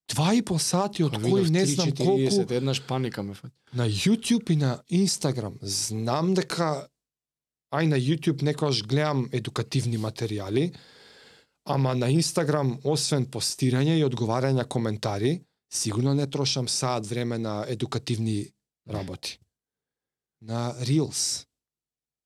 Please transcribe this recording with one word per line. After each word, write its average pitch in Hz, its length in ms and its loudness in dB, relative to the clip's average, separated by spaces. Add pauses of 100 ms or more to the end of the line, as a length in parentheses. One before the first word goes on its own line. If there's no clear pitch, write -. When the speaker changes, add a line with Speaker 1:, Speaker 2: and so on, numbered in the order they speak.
Speaker 1:
Два 170 240 2
и 240 80 4
пол 180 160 -2
сати, 202 460 0
од 139 100 2
Speaker 2:
Кога 110 160 0
Speaker 1:
кои 190 120 6
Speaker 2:
видов 165 100 4
Speaker 1:
не 180 140 4
знам 165 200 2
Speaker 2:
три 147 120 0
четириесет, 135 420 4
Speaker 1:
колку. 160 140 0
Speaker 2:
еднаш 127 280 0
паника 127 420 -4
ме 101 100 -8
фати. - 200 -16 (200)
Speaker 1:
На 123 120 0
YouTube 220 640 2
и 165 60 4
на 131 260 0 (100)
Instagram 131 680 0
знам 113 720 0
дека... 165 540 -2 (840)
Ај, 156 140 2
на 151 120 4
YouTube 151 440 0
некогаш 147 420 0
гледам 139 480 0
едукативни 123 680 -2
материјали, 107 760 -2 (920)
ама 135 300 0
на 123 120 0
Instagram, 147 800 2
освен 143 420 0
постирање 131 720 0
и 151 60 4
одговарање 123 500 0
на 123 100 2
коментари, 110 760 -2 (280)
сигурно 123 440 0
не 143 140 0
трошам 135 400 -2
саат 123 380 -2
време 117 320 -4
на 110 300 -4
едукативни 113 800 -2 (420)
работи. 95 500 -8 (1040)
На 117 320 -4
Reels. 131 720 -2 (800)